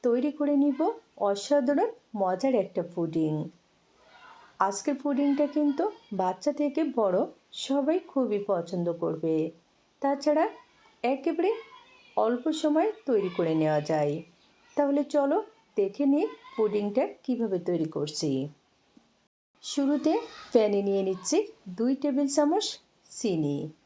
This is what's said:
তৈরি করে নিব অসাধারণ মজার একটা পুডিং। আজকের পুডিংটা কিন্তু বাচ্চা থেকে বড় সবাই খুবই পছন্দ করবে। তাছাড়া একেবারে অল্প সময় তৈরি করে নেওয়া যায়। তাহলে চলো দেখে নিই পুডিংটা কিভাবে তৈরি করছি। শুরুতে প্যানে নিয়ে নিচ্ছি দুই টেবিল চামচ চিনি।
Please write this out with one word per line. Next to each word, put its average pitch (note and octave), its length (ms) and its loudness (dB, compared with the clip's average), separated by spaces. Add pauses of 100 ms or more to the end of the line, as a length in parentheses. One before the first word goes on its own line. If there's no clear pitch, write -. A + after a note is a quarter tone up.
তৈরি B3 340 2
করে D4 180 2
নিব C#4 240 4 (480)
অসাধারণ C#4+ 600 2 (260)
মজার G3 460 0
একটা F#3 200 -4 (100)
পুডিং। D#3+ 400 0 (1300)
আজকের G3+ 360 -2
পুডিংটা C#4+ 440 2 (100)
কিন্তু D4 280 2 (360)
বাচ্চা F#3 320 0
থেকে D4 280 -2 (200)
বড় F#3 180 2 (480)
সবাই C#4+ 320 0 (140)
খুবই A3 260 0 (120)
পছন্দ F3 360 -2 (160)
করবে। D#3+ 320 -2 (680)
তাছাড়া C#4+ 420 2 (600)
একেবারে D#4+ 460 0 (680)
অল্প A#3 280 0 (180)
সময় D#4 260 2 (180)
তৈরি G3 300 2
করে E3 240 0
নেওয়া D3+ 200 2 (100)
যায়। D3+ 240 2 (600)
তাহলে C#4+ 260 2 (120)
চলো C#4+ 220 2 (400)
দেখে G3+ 360 0
নিই D#4 140 2 (300)
পুডিংটা G#3 480 0 (180)
কিভাবে A3+ 360 -2 (100)
তৈরি D#3+ 280 0
করছি। D3+ 340 -2 (1300)
শুরুতে C#4+ 480 2 (400)
প্যানে G#3 360 2
নিয়ে G3 200 0
নিচ্ছি F#3+ 300 -2 (400)
দুই A#3 140 0 (100)
টেবিল C#4+ 340 0
চামচ D#4 300 2 (440)
চিনি। D#3 480 -2 (280)